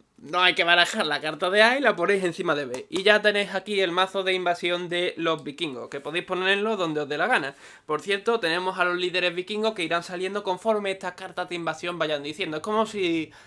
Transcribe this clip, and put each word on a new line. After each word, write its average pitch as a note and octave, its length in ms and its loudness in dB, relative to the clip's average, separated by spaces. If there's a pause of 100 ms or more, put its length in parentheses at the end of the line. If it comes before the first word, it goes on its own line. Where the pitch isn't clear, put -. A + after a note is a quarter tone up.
(160)
no F3 260 -2
hay F3+ 120 6
que F3+ 100 2
barajar F3 420 4
la D3 120 0
carta D#3 300 -2
de G#3 140 6
A B3 160 6
y - 20 -2
la G#3+ 160 2
ponéis G3 280 2
encima E3+ 300 0
de D3 120 -4
B. A#2+ 240 -8
Y F#3+ 140 -2
ya G#3 180 6
tenéis G3+ 320 2
aquí G3 260 -2
el F3+ 100 2
mazo F#3 320 2
de F#3 120 2
invasión F3 560 0
de F3 260 0
los E3 260 0
vikingos, C3+ 460 -8
que C#3+ 120 -8
podéis D#3+ 260 -6
ponerlo G3+ 500 0
donde D#3+ 240 0
os C#3+ 80 -4
dé D3 80 -4
la E3+ 100 2
gana. E3+ 280 0 (320)
Por D3+ 160 -2
cierto, G3+ 360 0
tenemos F3+ 400 -2
a F3+ 60 4
los F3+ 140 0
líderes F3+ 360 0
vikingos G#3 380 -2
que F#3 100 -4
irán E3 200 0
saliendo F#3 400 -6
conforme G3+ 480 0
estas F#3+ 220 -6
cartas F3+ 360 -8
de F3+ 60 -8
invasión E3+ 440 -4
vayan D#3 240 0
diciendo. D#3 360 -4
Es D3+ 40 -12
como G#3+ 220 2
si F3 480 -2 (140)